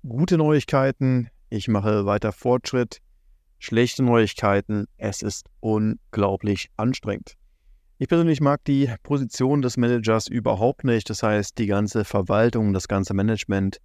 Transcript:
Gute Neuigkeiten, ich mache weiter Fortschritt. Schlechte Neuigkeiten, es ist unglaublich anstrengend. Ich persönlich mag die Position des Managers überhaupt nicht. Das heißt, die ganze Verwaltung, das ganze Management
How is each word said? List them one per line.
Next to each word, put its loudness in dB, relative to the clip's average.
Gute 0
Neuigkeiten, 2
ich -6
mache 2
weiter 0
Fortschritt. -2
Schlechte 0
Neuigkeiten, 0
es -6
ist -8
unglaublich -2
anstrengend. -6
Ich -4
persönlich 2
mag 2
die 2
Position 0
des -2
Managers 2
überhaupt 0
nicht. 0
Das -6
heißt, 0
die -2
ganze 0
Verwaltung, 2
das -4
ganze -2
Management 0